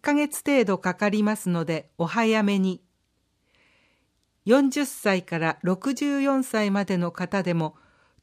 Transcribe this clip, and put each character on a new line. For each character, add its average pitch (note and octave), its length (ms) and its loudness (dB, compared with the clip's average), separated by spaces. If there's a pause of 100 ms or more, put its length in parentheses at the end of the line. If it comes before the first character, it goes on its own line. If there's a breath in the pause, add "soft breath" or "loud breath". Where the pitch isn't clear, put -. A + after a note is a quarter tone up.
ヶ D4 120 0
月 D4 320 -2
程 C#4 180 4
度 F#3+ 140 0
か F3+ 160 -2
か G#3 160 -2
り G#3 140 0
ま G#3+ 120 0
す F#3 140 -6
の E3+ 160 0
で、 D#3+ 320 -4
お E3+ 80 -2
早 A3 380 2
め G3+ 160 2
に。 F#3 220 -2 (1600)
四 C4+ 240 6
十 C#4+ 160 -2
歳 F#3+ 380 -2
か E3+ 160 -4
ら D#3+ 220 0
六 F#3 320 -2
十 C#4 280 -2
四 C4+ 220 0
歳 G#3+ 260 -2
ま G3 160 0
で F#3+ 120 -2
の F3 140 -2
方 F#3 320 -4
で F3 100 0
も、 D#3+ 220 -2 (480 soft breath)